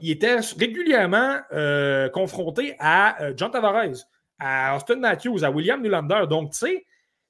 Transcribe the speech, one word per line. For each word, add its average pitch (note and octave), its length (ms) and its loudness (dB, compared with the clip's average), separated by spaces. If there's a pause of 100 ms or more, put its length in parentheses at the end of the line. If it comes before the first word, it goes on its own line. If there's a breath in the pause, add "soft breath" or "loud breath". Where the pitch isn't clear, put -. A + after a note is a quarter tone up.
Ils D#3+ 100 -4
étaient G#3+ 280 2 (200)
régulièrement, A#3+ 800 2 (120)
euh, C#3+ 560 2
confrontés F#3 680 -4
à, F#3 440 4
euh, C#3+ 140 -4
John F3+ 140 -4
Tavares, G#3+ 560 0 (340)
à C3+ 360 0
Auston A#3+ 220 -2
Matthews, A3 460 0
à C#3 60 2
William E3+ 300 0
Nylander. G3 480 0
Donc, D#3 240 0
tu - 60 -8
sais, F#4 280 -4 (440)